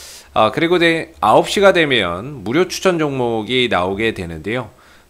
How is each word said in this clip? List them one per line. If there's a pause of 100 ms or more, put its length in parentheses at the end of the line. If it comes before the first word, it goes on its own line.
(340)
아,
그리고
이제
아홉
시가
되면
무료
추천
종목이
나오게
되는데요. (400)